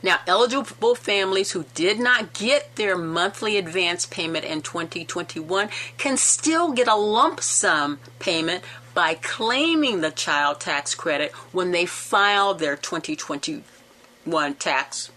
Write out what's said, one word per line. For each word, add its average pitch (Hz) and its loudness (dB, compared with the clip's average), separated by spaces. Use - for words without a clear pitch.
Now, 185 4
eligible 233 2
families 196 0
who 160 -4
did 196 2
not 240 2
get 254 0
their 202 0
monthly 180 -2
advance 175 -2
payment 165 -4
in 156 -4
twenty 165 -8
twenty-one 175 -4
can 269 0
still 320 2
get 240 4
a 220 6
lump 214 2
sum 147 0
payment 165 -2
by 165 2
claiming 254 0
the 156 0
child 147 0
tax 143 -2
credit 147 -2
when 180 0
they 175 2
file 202 2
their 151 -2
twenty 160 -6
twenty 151 -6
twenty - 0
twenty-one - -
tax - -2